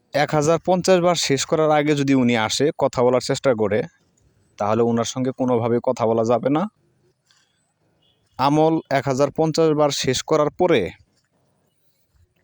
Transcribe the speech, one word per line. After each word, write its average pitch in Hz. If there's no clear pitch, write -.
এক 143
হাজার 156
পঞ্চাশ 180
বার 170
শেষ 135
করার 156
আগে 151
যদি 139
উনি 123
আসে, 110
কথা 131
বলার 123
চেষ্টা 139
করে, 107
তাহলে 110
ওনার 117
সঙ্গে 131
কোনোভাবে 120
কথা 120
বলা 113
যাবে 120
না। 151
আমল 151
এক 139
হাজার 139
পঞ্চাশ 160
বার 147
শেষ 131
করার 151
পরে, 170